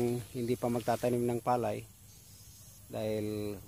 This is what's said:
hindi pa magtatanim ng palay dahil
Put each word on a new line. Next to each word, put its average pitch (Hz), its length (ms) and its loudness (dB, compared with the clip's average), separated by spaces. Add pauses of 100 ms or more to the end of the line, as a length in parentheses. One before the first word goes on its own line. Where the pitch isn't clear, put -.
(360)
hindi 123 240 0
pa 123 80 2
magtatanim 120 560 2
ng 120 160 2
palay 113 400 2 (1120)
dahil 107 640 0 (120)